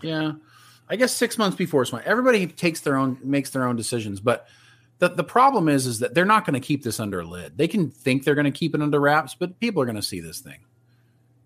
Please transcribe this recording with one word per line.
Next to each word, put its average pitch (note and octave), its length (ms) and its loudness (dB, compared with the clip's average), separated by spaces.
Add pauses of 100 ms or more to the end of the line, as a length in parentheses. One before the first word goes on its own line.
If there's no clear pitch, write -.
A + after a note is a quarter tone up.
Yeah. D#3 320 -4 (560)
I F#3+ 80 -4
guess B3 180 2
six A#3 220 -2
months G3 200 0
before D#3 260 2
is A#2+ 60 -8
fine. A2+ 160 -8
Everybody A3 420 2
takes E3 340 -2
their C#3+ 140 0
own, C3 280 0
makes C3+ 280 0
their C3 120 -2
own B2 120 0
decisions, G#2+ 440 -4
but A2+ 280 0 (500)
the, F3+ 120 2
the E3+ 160 -4
problem B3 420 4
is, C#3 180 2
is A#2 140 -4
that A#2+ 160 -2
they're F3 100 4
not G#3+ 200 4
gonna C#3 160 0
keep C#3 220 -2
this A2+ 180 -4
under G2 180 -4
a E2+ 80 -6
lid. E2+ 300 -12
They D3+ 100 2
can F3 240 -2
think C3+ 320 -2
they're D3 100 2
gonna C#3+ 160 0
keep C#3+ 240 -4
it D3+ 80 0
under D3 180 0
wraps, C#3+ 360 2
but F3+ 240 -8
people G#3 240 0
are - 20 -4
gonna A2 160 -6
see G2 200 -8
this D#2+ 180 -14
thing. C#2+ 220 -20 (840)